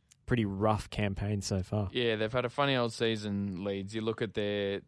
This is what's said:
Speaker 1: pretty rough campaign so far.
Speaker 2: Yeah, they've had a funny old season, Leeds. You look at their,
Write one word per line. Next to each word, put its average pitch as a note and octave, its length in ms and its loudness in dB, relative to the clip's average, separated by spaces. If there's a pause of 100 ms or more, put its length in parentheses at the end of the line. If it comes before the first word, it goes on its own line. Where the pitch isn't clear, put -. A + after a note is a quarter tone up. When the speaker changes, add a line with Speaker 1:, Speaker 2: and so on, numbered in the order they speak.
(260)
Speaker 1:
pretty A#2+ 200 2
rough G#2 440 2
campaign G2+ 520 0
so F#2+ 200 0
far. G2+ 320 -2
Speaker 2:
Yeah, A#2 220 2
they've A2 180 0
had B2 120 0
a A#2+ 40 0
funny C#3 260 2
old A#2+ 180 2
season, G2+ 720 0
Leeds. G2 300 -2
You A2 80 -2
look A2 220 -2
at G2+ 100 -6
their, G2+ 540 0